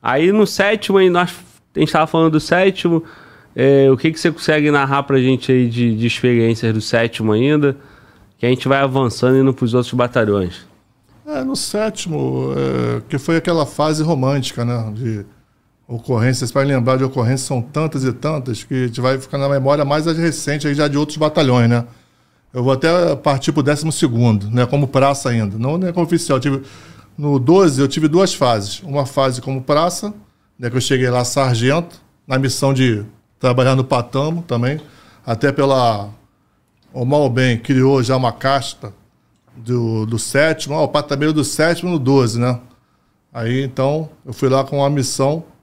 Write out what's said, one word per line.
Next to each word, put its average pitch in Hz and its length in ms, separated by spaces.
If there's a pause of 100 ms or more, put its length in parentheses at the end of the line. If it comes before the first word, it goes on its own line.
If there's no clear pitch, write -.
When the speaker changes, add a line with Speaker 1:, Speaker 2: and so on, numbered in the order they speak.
Speaker 1:
Aí 143 300
no 208 140
sétimo, 202 520
aí 190 100
nós, 175 220 (440)
a - 40
gente 151 140
tava 160 140
falando 160 260
do 156 80
sétimo, 175 640 (500)
é, 135 360
o 131 60
que 160 140
que 160 80
você 170 140
consegue 151 380
narrar 139 340
pra 135 160
gente 131 320
aí 127 160
de, 117 280
de 113 100
experiências 117 680
do 110 60
sétimo 113 520
ainda, 139 440 (600)
que - 80
a 123 40
gente 127 180
vai 135 140
avançando 127 560
e 135 40
indo 135 140
pros 117 200
outros 123 200
batalhões? 104 720 (600)
Speaker 2:
É, 294 180
no 269 100
sétimo, 147 1040
é, 123 520
que 143 100
foi 165 180
aquela 165 300
fase 156 360
romântica, 135 600
né, 117 300
de 110 320 (600)
ocorrências, 120 640
pra 139 120
lembrar 131 340
de 131 80
ocorrências 131 380
são 131 180
tantas 151 420
e 127 100
tantas 127 520
que - 100
a 127 120
gente 113 140
vai 131 180
ficar 135 200
na 139 100
memória 139 360
mais 147 220
as 165 100
recentes 151 500
aí 143 80
já 147 140
de 139 80
outros 147 200
batalhões, 147 520
né? 117 160 (680)
Eu 127 120
vou 131 100
até 165 440
partir 139 360
pro 147 100
décimo 147 300
segundo, 117 580
né, 123 140
como 139 240
praça 139 400
ainda, 110 300
não, 131 180
né, 180 160
como 175 140
oficial. 160 320
Eu - 20
tive, 135 220 (540)
no 147 220
doze, 156 400
eu 139 80
tive 151 220
duas 180 240
fases. 113 500
Uma 139 220
fase 127 380
como 135 180
praça, 170 540 (440)
né, 120 120
que 117 60
eu 127 40
cheguei 127 300
lá 123 140
sargento, 131 760 (260)
na 131 120
missão 135 340
de 123 320 (340)
trabalhar 127 380
no 131 80
Patamo 151 580
também, 131 380 (460)
até 117 260
pela, 120 560 (840)
o 127 140
mal 143 160
ou 139 100
bem 123 280
criou 131 440
já 127 140
uma 123 160
casta 135 600 (600)
do, 113 520
do 113 120
sétimo, 147 560
ó, 156 100
o 135 40
patrulheiro 147 460
do 151 100
sétimo 170 460
no 170 80
doze, 123 420
né? 123 180 (760)
Aí, 120 300
então, 139 460 (160)
eu 131 80
fui 131 160
lá 135 160
com 139 140
uma 139 100
missão 143 560 (180)